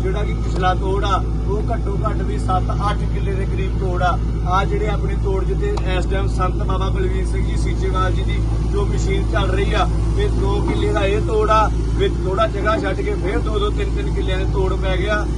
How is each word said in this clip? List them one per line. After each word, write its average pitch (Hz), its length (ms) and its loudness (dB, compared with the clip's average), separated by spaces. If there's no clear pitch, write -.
ਜਿਹੜਾ 190 200 0
ਕਿ 180 100 -2
ਪਿਛਲਾ 185 420 0
ਤੋੜ 190 300 0
ਆ, 185 180 0
ਉਹ 156 260 -2
ਘੱਟੋ - 320 -2
ਘੱਟ 156 160 0
ਵੀ - 160 -2
ਸੱਤ 185 340 0
ਅੱਠ 214 80 0
ਕਿੱਲੇ 196 200 0
ਦੇ - 120 0
ਕਰੀਬ - 340 -2
ਤੋੜ 175 240 0
ਆ। 175 140 2
ਆ 190 180 2
ਜਿਹੜੇ 208 220 0
ਆਪਣੀ - 360 0
ਤੋੜ 190 200 0
ਜਿੱਥੇ - 320 0
ਇਸ 180 80 0
ਟਾਈਮ 190 220 0
ਸੰਤ 185 360 0
ਬਾਬਾ 190 260 0
ਬਲਵੀਰ 180 360 0
ਸਿੰਘ - 200 0
ਜੀ - 120 0
ਸੀਚੇਵਾਲ - 540 0
ਜੀ 185 120 2
ਦੀ - 160 0
ਜੋ 202 140 0
ਮਸ਼ੀਨ - 460 0
ਚੱਲ 190 200 0
ਰਹੀ - 220 0
ਆ, - 140 2
ਇਹ - 100 2
ਦੋ - 280 2
ਕਿੱਲੇ - 260 0
ਦਾ 202 120 0
ਇਹ - 220 0
ਤੋੜ 214 220 2
ਆ, 214 200 4
ਵਿੱਚ 196 160 2
ਥੋੜ੍ਹਾ - 240 0
ਜਗ੍ਹਾ 330 320 0
ਛੱਡ 381 220 -2
ਕੇ 403 140 -2
ਫਿਰ 359 240 -2
ਦੋ - 200 0
ਦੋ 415 100 0
ਤਿੰਨ - 260 -2
ਤਿੰਨ 196 200 -2
ਕਿੱਲਿਆਂ 196 220 0
ਦੇ - 160 0
ਤੋੜ 185 200 0
ਪੈ 185 240 0
ਗਿਆ। 214 280 0